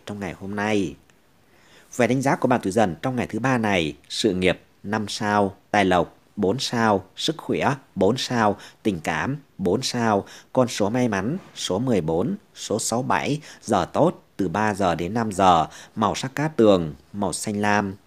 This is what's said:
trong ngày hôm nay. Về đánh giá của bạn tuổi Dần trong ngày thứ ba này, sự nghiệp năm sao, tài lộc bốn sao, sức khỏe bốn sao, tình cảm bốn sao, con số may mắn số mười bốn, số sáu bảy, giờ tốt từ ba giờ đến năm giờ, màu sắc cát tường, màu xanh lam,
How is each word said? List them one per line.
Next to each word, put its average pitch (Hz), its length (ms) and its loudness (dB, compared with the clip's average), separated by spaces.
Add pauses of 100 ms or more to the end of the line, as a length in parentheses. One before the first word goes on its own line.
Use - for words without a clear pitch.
trong 101 140 -10
ngày 90 200 -8
hôm 101 160 -10
nay. 101 380 0 (1000)
Về 117 100 2
đánh 127 160 2
giá 143 140 2
của 131 120 0
bạn 120 140 4
tuổi 95 100 -2
Dần 98 300 2
trong 131 140 -4
ngày 113 100 -2
thứ 110 120 -6
ba 127 200 0
này, 95 380 0 (120)
sự - 260 0
nghiệp 90 260 2 (220)
năm 104 260 -4
sao, 104 480 0 (140)
tài 101 140 4
lộc 90 320 2 (200)
bốn 101 220 0
sao, 110 460 0 (120)
sức 156 220 -4
khỏe 107 360 -2 (200)
bốn 98 220 2
sao, 113 400 0 (260)
tình 92 220 -2
cảm 90 320 -2 (220)
bốn 175 240 0
sao, 113 420 0 (280)
con 123 160 2
số 101 220 -2
may 123 180 0
mắn 104 280 -2 (180)
số - 240 -4
mười 120 220 0
bốn, 82 360 -2 (180)
số - 240 -4
sáu 117 240 -2
bảy, 120 380 -2 (220)
giờ 104 300 0
tốt 156 320 0 (120)
từ 95 120 -2
ba 104 260 -2
giờ 92 200 0
đến 87 200 -6
năm 113 180 -2
giờ, 87 340 4 (300)
màu 104 180 0
sắc - 200 -8
cát 156 220 -4
tường, 92 380 4 (180)
màu 101 200 -4
xanh 104 280 -6
lam, 104 340 0 (120)